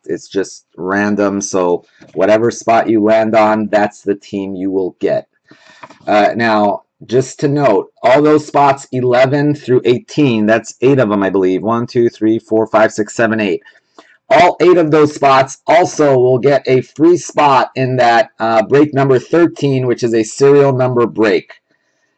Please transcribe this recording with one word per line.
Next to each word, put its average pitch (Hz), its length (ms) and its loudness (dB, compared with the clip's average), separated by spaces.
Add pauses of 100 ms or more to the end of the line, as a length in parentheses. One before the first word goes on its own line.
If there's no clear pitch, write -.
It's 85 200 -10
just - 400 -8 (100)
random. 101 640 -2
So 90 440 -4 (300)
whatever 110 360 0
spot 110 400 -2
you 107 140 2
land 110 320 0
on, 107 320 0
that's 104 340 -4
the 101 140 -2
team 98 400 -10
you 95 160 -6
will 92 260 -4
get. - 300 -4 (800)
Uh, 104 260 0
now, 104 480 -2 (220)
just 127 360 -4
to 151 80 -2
note, 139 440 -2 (100)
all 135 200 2
those 151 240 2
spots 143 440 -2
eleven 131 640 0
through 127 300 -2
eighteen, 117 600 0
that's 113 340 -2
eight 131 180 2
of 113 120 0
them, 101 120 -2
I 95 60 -2
believe. 92 340 -2
One, 117 240 -4
two, 117 220 -2
three, 113 300 -2
four, 110 280 -2
five, 110 240 0
six, - 240 -8
seven, 113 240 -2
eight. 98 240 -4 (680)
All 165 320 2
eight 175 160 6
of 160 120 0
those 151 240 2
spots 135 520 0
also 151 520 2
will 127 200 2
get 139 280 0
a 131 140 2
free 165 380 0
spot 143 560 0
in 131 220 -4
that, 117 420 2
uh, 113 260 0
break 143 300 2
number 135 240 2
thirteen, 143 680 -2
which 117 160 -2
is 117 120 -2
a 113 80 2
serial 139 500 2
number 127 340 0
break. 101 540 -2 (580)